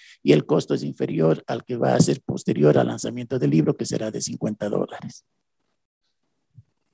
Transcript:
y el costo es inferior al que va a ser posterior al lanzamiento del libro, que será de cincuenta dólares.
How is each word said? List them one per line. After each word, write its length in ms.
y 100
el 140
costo 300
es 80
inferior 640
al 160
que 120
va 200
a 40
ser 220
posterior 560
al 100
lanzamiento 520
del 100
libro, 260
que 100
será 260
de 100
cincuenta 480
dólares. 560